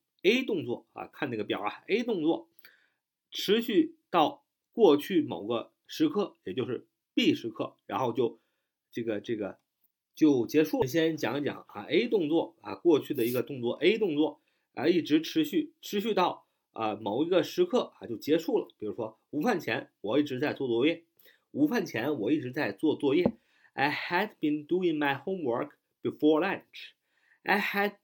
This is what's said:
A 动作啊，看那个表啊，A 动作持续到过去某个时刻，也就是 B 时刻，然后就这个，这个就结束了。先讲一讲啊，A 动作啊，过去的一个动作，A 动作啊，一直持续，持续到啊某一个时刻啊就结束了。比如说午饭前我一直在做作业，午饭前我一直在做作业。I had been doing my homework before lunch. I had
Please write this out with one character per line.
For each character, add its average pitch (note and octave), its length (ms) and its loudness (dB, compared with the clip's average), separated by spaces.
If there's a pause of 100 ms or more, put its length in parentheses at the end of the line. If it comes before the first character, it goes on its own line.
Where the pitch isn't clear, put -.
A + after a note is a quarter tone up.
(240)
A A#3+ 180 4
动 G3+ 240 -4
作 A#2 280 -8
啊， F#2+ 200 -10
看 C#3 160 -6
那 A#2+ 80 -6
个 G#2 60 -2
表 G2+ 180 -4
啊， G2+ 240 -6
A G#3+ 160 0
动 A3 220 -4
作 D#3+ 260 -2 (800)
持 A3 320 0
续 F#3+ 340 0 (140)
到 - 340 2 (280)
过 E3+ 260 8
去 E3 240 0
某 G2+ 240 -4
个 A2+ 260 -4 (140)
时 - 240 0
刻， G3+ 340 -2
也 B2 100 -8
就 A#2+ 120 -4
是 - 220 -8 (260)
B G#3+ 200 4
时 A2 160 -6
刻， - 260 -8 (100)
然 G2+ 140 -4
后 B2+ 140 0
就 A#2 260 -2 (520)
这 A#2+ 120 -8
个， A2 160 -4
这 A2 160 -8
个 G2 240 -8 (600)
就 C#3 260 4
结 D3+ 200 2
束 B3+ 160 0
了。 - 40 0
先 D#3+ 300 0
讲 C3+ 240 -4
一 C#3+ 60 -4
讲 - 240 -6
啊， G#2+ 160 -14
A F3+ 240 0
动 G3 180 0
作 E3 320 0
啊， G#2 160 -12
过 D#3+ 240 4
去 - 140 -6
的 A#2+ 120 0
一 A#2+ 60 0
个 B2+ 100 0
动 B2+ 200 -8
作， A#2 140 -2
A F#3+ 220 2
动 F#3 200 -2
作 - 240 0 (320)
啊， A#2 120 -4
一 F3 160 2
直 D#3 200 2
持 D#3+ 240 -2
续， D3+ 260 -2 (100)
持 G3+ 200 -4
续 G#3+ 120 -2
到 F3+ 320 0 (280)
啊 G#2+ 260 -4
某 A2 240 -2
一 E3+ 60 -2
个 F3+ 120 4
时 - 220 0
刻 F#3+ 380 -2
啊 - 40 -14
就 A2+ 120 -8
结 D3 200 2
束 A3+ 220 -2
了。 - 80 -4 (100)
比 - 80 -10
如 G2+ 80 -6
说 A2 240 -8 (120)
午 C#3+ 100 -6
饭 F3 220 0
前 A2+ 260 -4 (140)
我 A2 180 0
一 D3+ 40 4
直 C#3 140 -6
在 C#3 140 -2
做 C3 160 -6
作 A#2 180 2
业， E3+ 200 -2 (460)
午 C#3+ 160 2
饭 A3 180 -2
前 C3 340 -2
我 A2 140 0
一 D#3 80 0
直 B2 100 -8
在 C3 220 -4
做 D3+ 240 0
作 D3 180 2
业。 F3 160 4 (400)
I C#3 180 0
had G3 420 -2 (100)
been D3+ 260 -2
doing F3 300 0
my C#3 260 0
homework D3 460 -4 (340)
before D3+ 380 4
lunch. - 540 -6 (480)
I F#3+ 140 2
had G3+ 360 -2 (100)